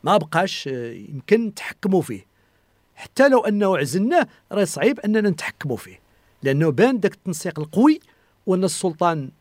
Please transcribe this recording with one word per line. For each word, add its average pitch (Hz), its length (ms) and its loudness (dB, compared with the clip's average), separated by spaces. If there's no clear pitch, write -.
ما 190 140 4
بقاش، 165 500 -2
آه، 120 260 -8
يمكن 151 540 0
نتحكموا - 540 -2
فيه. 101 240 -8
حتى - 340 2
لو 262 100 6
أنه 208 380 0
عزلناه، 196 500 2
راه 202 120 0
صعيب 180 360 0
أننا 214 300 0
نتحكموا 143 480 -6
فيه، 92 220 -18
لأنه 143 260 2
بان 208 300 2
داك 185 140 -2
التنسيق 165 460 -8
القوي 190 400 2
وأن 185 180 0
السلطان 165 680 -2